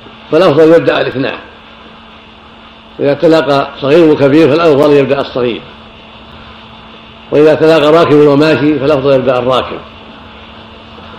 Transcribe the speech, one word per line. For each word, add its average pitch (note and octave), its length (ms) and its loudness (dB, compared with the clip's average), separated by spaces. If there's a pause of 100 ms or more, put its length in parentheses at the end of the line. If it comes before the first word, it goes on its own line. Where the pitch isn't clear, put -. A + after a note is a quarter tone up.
(320)
فالأفضل D#3+ 420 2
يبدأ D3+ 280 0
الاثنان، B2+ 360 -6 (1600)
إذا C#3+ 140 -2
تلاقى C#3+ 540 0 (140)
صغير D3+ 300 2
وكبير C#3+ 380 2
فالأفضل D3 440 0
يبدأ C#3 280 0
الصغير، B2 400 -6 (1700)
وإذا D3+ 240 2
تلاقى D3+ 360 0
راكب D#3 240 2
وماشي D3 640 2
فالأفضل C#3 340 0
يبدأ B2 260 0
الراكب. A#2+ 380 -4 (1400)